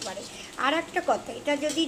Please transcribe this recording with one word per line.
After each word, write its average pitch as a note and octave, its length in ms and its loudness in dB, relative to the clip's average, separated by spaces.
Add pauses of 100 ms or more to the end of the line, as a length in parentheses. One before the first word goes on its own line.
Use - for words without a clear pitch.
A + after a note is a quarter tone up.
পারে। G3 160 -6 (440)
আর C#4 160 4
একটা E4+ 280 0
কথা, A3 200 2 (100)
এটা D4 140 2 (120)
যদি D4+ 220 2